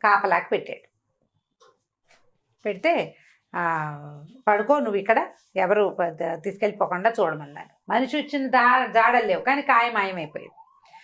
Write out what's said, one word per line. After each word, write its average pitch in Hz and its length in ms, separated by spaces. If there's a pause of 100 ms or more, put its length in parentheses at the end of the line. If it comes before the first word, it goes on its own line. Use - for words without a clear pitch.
కాపలాకి 202 460
పెట్టాడు. - 380 (1800)
పెడితే, 208 500 (400)
"ఆ, 151 680 (220)
పడుకో 214 320
నువ్వు 220 160
ఇక్కడ, 214 320 (280)
ఎవరు 190 440
పెద్ద 170 240
తీసుకెళ్ళిపోకుండా 190 840
చూడమన్నారు." 156 840
మనిషి 247 260
వచ్చిన 277 300
దా-, 247 440
జాడలు 226 340
లేవు, 185 160
కానీ 277 200
కాయ 240 300
మాయమైపోయింది. 190 600 (500)